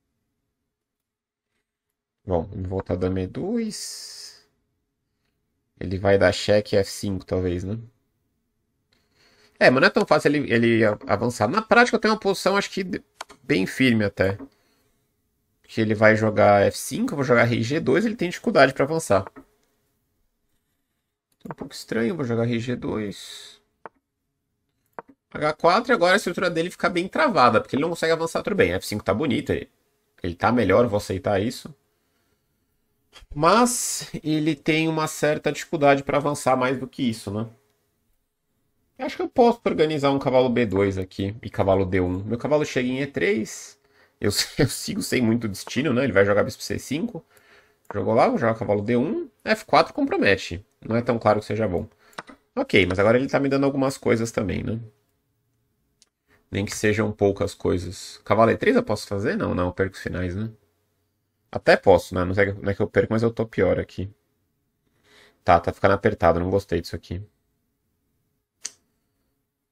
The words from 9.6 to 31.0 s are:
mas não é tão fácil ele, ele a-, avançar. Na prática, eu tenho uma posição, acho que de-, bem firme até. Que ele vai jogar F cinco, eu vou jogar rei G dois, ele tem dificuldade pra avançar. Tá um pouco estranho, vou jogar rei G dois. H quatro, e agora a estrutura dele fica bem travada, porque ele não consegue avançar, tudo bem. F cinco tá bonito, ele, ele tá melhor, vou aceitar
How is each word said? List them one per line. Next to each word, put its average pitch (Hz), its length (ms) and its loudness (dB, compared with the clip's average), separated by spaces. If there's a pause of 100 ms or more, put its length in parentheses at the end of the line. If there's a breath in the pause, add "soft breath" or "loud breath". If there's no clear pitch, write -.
mas 131 100 4
não 185 80 6
é - 20 2
tão 214 160 0
fácil 151 220 2
ele, 143 240 0
ele 117 320 4
a-, 107 220 0
avançar. 107 420 0
Na 214 140 0
prática, 240 340 4
eu - 40 -6
tenho 214 140 2
uma - 60 -4
posição, 196 360 0
acho 196 140 -2
que 196 140 -6
de-, - 180 -8 (400)
bem - 240 0
firme 117 380 2
até. 98 340 -2 (1200)
Que - 180 -6
ele 110 140 0
vai 110 200 6
jogar 101 520 4
F - 120 -2
cinco, 220 340 -6
eu 160 40 -6
vou 139 80 -2
jogar 120 200 4
rei 117 180 0
G 143 180 -2
dois, 160 240 2
ele 233 120 -4
tem 175 120 -4
dificuldade 139 460 2
pra 139 100 0
avançar. 131 400 0
Tá - 180 -20 (2000)
um - 40 -14
pouco - 200 -14
estranho, 226 400 -4
vou 156 100 -6
jogar 117 200 -2
rei 117 160 -2
G 123 160 -6
dois. - 840 -10 (1700)
H 151 220 -4
quatro, 190 380 2
e - 20 4
agora 175 180 4
a 196 40 6
estrutura 185 340 -4
dele 170 200 -4
fica - 200 -4
bem 180 180 -4
travada, 147 520 4
porque - 140 -6
ele 135 80 -2
não 165 60 -2
consegue 165 240 -2
avançar, 160 300 -2
tudo 208 120 -4
bem. 92 180 2
F 95 140 -6
cinco 104 160 -6
tá 95 120 -2
bonito, 110 360 -2
ele, 80 200 -6 (520)
ele 87 120 -6
tá 107 180 0
melhor, 110 340 4
vou 101 120 -2
aceitar 101 420 -2